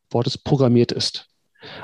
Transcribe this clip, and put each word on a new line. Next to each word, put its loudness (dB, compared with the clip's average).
Wortes -2
programmiert 2
ist. -6